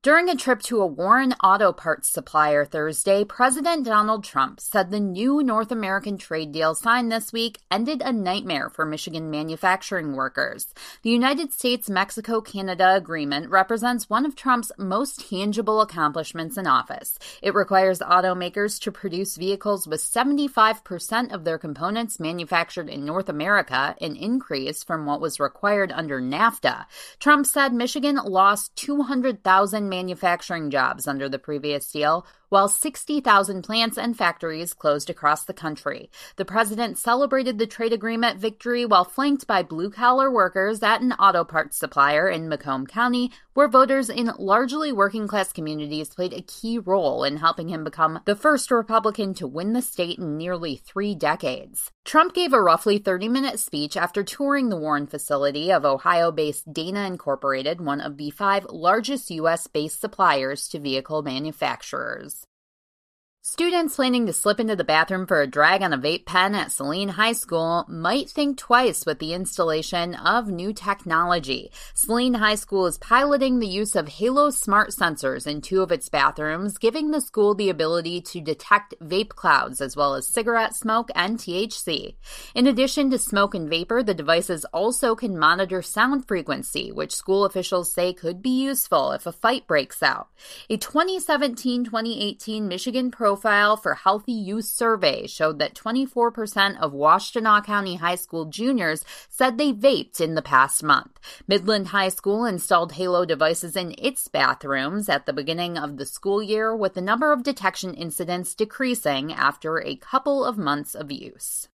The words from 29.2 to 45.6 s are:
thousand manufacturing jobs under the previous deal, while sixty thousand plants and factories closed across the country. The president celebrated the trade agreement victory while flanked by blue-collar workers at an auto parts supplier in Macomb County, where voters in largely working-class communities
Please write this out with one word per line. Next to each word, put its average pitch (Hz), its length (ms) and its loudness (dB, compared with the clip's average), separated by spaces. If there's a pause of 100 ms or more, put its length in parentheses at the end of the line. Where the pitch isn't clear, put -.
thousand 196 480 4
manufacturing 175 800 -2
jobs 131 360 0
under 139 220 -4
the 135 80 -4
previous 147 540 -6
deal, 151 340 0 (240)
while 196 180 6
sixty 294 540 -2
thousand 196 400 2
plants 226 340 -2
and 233 220 -4
factories 170 560 -2
closed 147 340 0
across 151 380 0
the 190 80 -10
country. - 560 -8 (260)
The 190 100 -4
president 220 520 -2
celebrated 254 600 0
the 226 80 2
trade 226 260 -2
agreement 226 460 -2
victory 233 480 -2
while 185 160 6
flanked 277 420 0
by 190 160 2
blue-collar 240 680 2
workers 202 500 2
at 220 200 2
an 254 120 0
auto 180 300 4
parts - 340 -2
supplier 147 500 4
in 165 220 -2
Macomb 139 380 -4
County, 247 440 0 (220)
where 285 140 6
voters 269 420 6
in 233 300 -2
largely 254 520 2
working-class 208 600 0
communities 151 560 -6